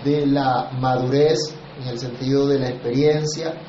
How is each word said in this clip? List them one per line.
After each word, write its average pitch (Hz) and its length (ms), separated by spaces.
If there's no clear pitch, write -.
de 147 220
la 135 540
madurez, 131 600
en 127 100
el 120 100
sentido 135 480
de 139 120
la 127 100
experiencia 151 840